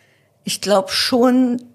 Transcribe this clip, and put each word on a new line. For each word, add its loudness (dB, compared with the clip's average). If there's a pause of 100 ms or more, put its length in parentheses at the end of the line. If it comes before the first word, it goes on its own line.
(440)
Ich -8
glaub 0
schon, 0 (120)